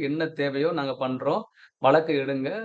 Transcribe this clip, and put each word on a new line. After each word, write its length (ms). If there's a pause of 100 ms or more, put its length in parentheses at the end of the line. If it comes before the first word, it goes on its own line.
என்ன 320
தேவையோ 380
நாங்க 260
பண்றோம். 440 (400)
வழக்கு 360
எடுங்க. 320 (140)